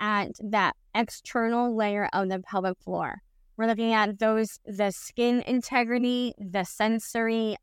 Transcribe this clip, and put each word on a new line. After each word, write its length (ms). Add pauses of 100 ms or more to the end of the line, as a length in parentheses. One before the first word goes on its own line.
at 300 (100)
that 340 (200)
external 840
layer 360
of 160
the 120
pelvic 380
floor. 420 (360)
We're 100
looking 260
at 260
those, 460
the 260
skin 520
integrity, 960
the 260
sensory, 1000